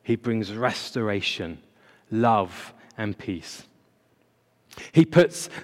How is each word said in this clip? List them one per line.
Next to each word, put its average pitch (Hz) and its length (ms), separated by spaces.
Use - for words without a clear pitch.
He 117 140
brings 113 380
restoration, 104 1040
love, 110 640
and 104 200
peace. - 480
He 160 140
puts - 460